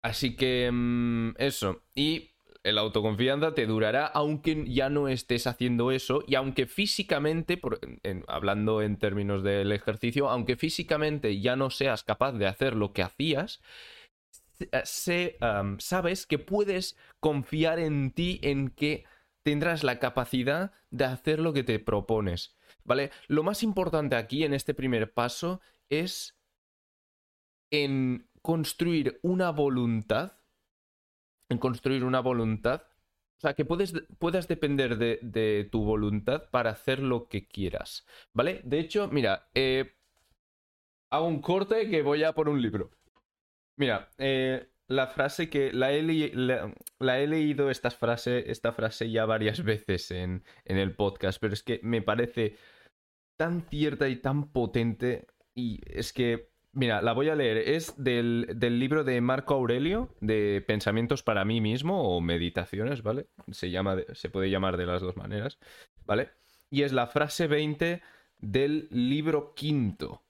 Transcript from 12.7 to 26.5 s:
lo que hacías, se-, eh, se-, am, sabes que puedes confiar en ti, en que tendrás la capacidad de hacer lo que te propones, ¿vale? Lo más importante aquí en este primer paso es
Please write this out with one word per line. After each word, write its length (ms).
lo 160
que 120
hacías, 580
se-, 140
eh, 120
se-, 580
am, 380
sabes 460
que 140
puedes 580
confiar 600
en 320
ti, 320
en 260
que 360
tendrás 400
la 160
capacidad 720
de 160
hacer 340
lo 140
que 100
te 160
propones, 760
¿vale? 280
Lo 160
más 200
importante 520
aquí 280
en 100
este 200
primer 400
paso 480
es 500